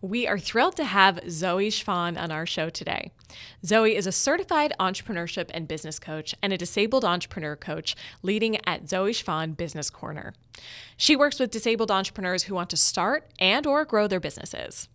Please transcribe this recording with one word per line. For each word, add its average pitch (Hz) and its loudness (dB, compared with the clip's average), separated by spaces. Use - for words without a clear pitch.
We 220 -2
are - 2
thrilled 269 2
to 311 0
have 190 4
Zoe 180 0
Schwan 175 -2
on 170 -4
our 160 -4
show 160 -2
today. - -6
Zoe 220 6
is 190 0
a 185 -4
certified 302 2
entrepreneurship 180 -4
and 160 -8
business 156 -6
coach 156 -8
and 196 0
a 185 -2
disabled 220 2
entrepreneur 170 -2
coach 156 -6
leading 214 2
at 160 -4
Zoe 196 2
Schwan 160 -4
Business 156 -6
Corner. - -12
She - 6
works 285 4
with 254 2
disabled 226 0
entrepreneurs 190 0
who 202 -6
want 180 -4
to 165 -2
start 220 2
and 220 4
or 294 4
grow 214 2
their 190 0
businesses. - -8